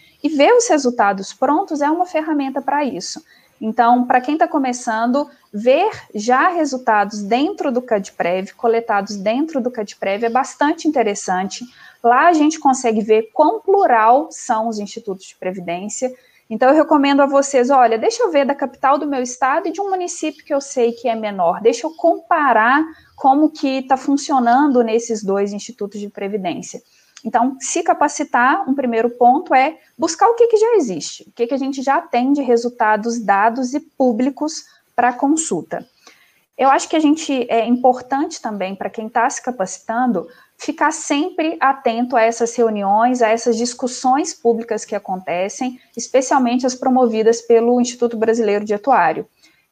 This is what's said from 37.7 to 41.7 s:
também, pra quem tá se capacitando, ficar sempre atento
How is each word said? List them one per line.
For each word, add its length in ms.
também, 340
pra 140
quem 180
tá 220
se 140
capacitando, 840
ficar 360
sempre 680
atento 560